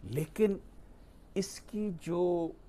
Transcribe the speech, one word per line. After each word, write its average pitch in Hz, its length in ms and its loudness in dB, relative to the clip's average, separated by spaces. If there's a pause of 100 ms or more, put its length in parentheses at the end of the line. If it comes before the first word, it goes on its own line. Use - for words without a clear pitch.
लेकिन 160 540 2 (760)
इसकी 208 520 -2 (140)
जो 175 520 2 (140)